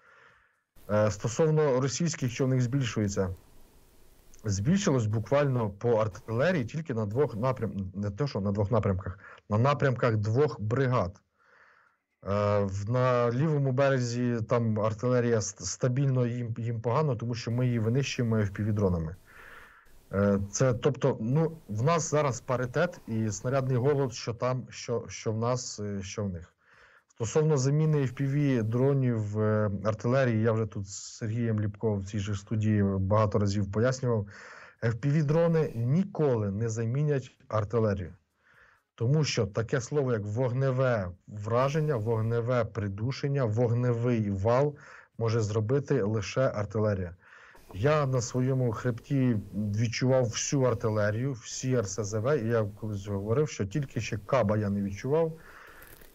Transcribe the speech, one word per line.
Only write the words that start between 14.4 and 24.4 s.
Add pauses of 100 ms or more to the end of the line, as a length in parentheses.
там
артилерія
ст-,
стабільно,
їм,
їм
погано,
тому
що
ми
її
винищуємо
F
P
V-дронами. (1000)
Е, (120)
це,
тобто,
ну, (100)
в
нас
зараз
паритет
і
снарядний
голод,
що
там,